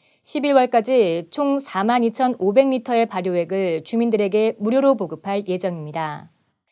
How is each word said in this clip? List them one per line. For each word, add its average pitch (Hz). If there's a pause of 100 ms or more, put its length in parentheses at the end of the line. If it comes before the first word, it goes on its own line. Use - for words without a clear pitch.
(240)
십일 285
월까지 233
총 277
사만 240
이천오백 233
리터의 247
발효액을 180
주민들에게 220
무료로 262
보급할 196
예정입니다. 160 (420)